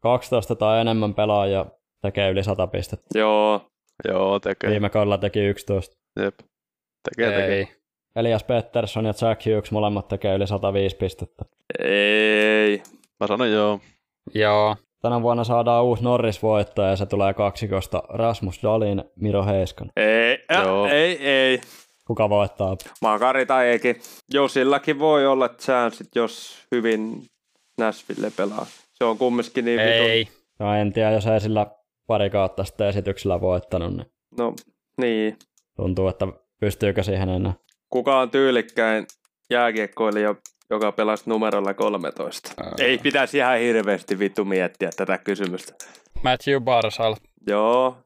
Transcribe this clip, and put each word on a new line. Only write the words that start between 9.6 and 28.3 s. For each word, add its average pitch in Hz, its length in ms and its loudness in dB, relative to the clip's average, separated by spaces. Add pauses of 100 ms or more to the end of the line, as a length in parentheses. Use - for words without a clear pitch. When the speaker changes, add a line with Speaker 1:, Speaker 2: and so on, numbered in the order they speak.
Speaker 1:
molemmat 104 360 -2
tekee 98 280 -2
yli 98 120 0
sataviisi 98 480 0
pistettä. - 500 -8 (380)
Speaker 2:
Ei. 107 1000 4 (360)
Speaker 3:
Mä 104 80 -2
sanon 110 240 0
joo. 104 280 2 (560)
Speaker 4:
Joo. 107 400 2 (260)
Speaker 1:
Tänä 120 200 0
vuonna 120 220 0
saadaan 120 400 2
uusi 117 200 2
Norris-voittaja 107 840 0
ja 98 60 2
se 98 100 -4
tulee 98 280 0
kaksikosta 98 760 -4
Rasmus 113 540 -4
Dahlin, 107 400 0 (120)
Miro 101 300 0
Heiskanen. 98 500 -2
Speaker 2:
Ei, 113 560 2
äh, 185 120 4
Speaker 3:
Joo. 101 240 0
Speaker 2:
ei, 147 400 0
ei. 131 340 2 (460)
Speaker 1:
Kuka 107 220 0
voittaa? 101 460 0 (260)
Speaker 2:
Makari 123 440 2
tai 127 260 2
Eki. 120 300 0 (320)
Josillakin 139 680 2
voi 147 280 4
olla 131 220 2
chanssit, 120 680 -2
jos - 420 -4 (140)
hyvin 113 520 -2 (540)
Nashville 107 600 -4